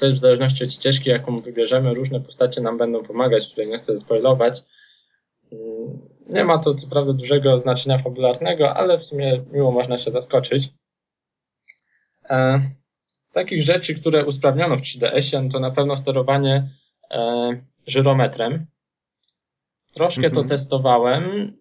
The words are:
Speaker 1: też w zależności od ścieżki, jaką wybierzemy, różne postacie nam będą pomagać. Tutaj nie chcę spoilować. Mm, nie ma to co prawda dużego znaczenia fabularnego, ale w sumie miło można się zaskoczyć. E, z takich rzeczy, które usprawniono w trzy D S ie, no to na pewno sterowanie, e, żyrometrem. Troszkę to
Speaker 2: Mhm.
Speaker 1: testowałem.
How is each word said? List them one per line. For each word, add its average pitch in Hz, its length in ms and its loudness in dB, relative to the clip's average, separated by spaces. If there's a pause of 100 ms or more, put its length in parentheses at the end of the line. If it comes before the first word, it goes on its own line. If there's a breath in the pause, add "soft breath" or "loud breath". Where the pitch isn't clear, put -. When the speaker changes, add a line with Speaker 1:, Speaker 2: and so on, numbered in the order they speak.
Speaker 1:
też 135 140 4
w 131 40 0
zależności 127 460 4
od 123 80 -4
ścieżki, 135 380 0
jaką 120 260 0
wybierzemy, 120 580 0
różne 131 260 -4
postacie 127 400 -2
nam 117 180 -2
będą 117 260 0
pomagać. 113 460 0
Tutaj 107 180 -6
nie 110 80 -4
chcę 117 200 -4
spoilować. 120 680 0 (920 soft breath)
Mm, 113 460 -12 (280)
nie 196 180 0
ma 165 140 4
to 151 160 0
co - 140 -8
prawda 139 240 0
dużego 131 460 2
znaczenia 127 400 0
fabularnego, 131 800 0
ale 180 220 2
w - 60 -14
sumie 135 480 -2
miło 139 200 2
można 123 260 -2
się - 120 -6
zaskoczyć. 135 580 0 (1600 soft breath)
E, 131 300 2 (680)
z - 60 -20
takich 180 300 -2
rzeczy, 165 320 0
które 156 320 2
usprawniono 143 500 0
w 135 60 -6
trzy - 160 -12
D 123 140 0
S 139 200 0
ie, 139 100 -2
no 131 80 -2
to 131 100 -4
na 127 100 -2
pewno 139 260 0
sterowanie, 135 720 0 (400 loud breath)
e, 120 520 -2 (240)
żyrometrem. 135 800 0 (1300)
Troszkę 160 280 0
to 127 60 2 (120)
Speaker 2:
Mhm. 123 80 -2
Speaker 1:
testowałem. 143 1120 0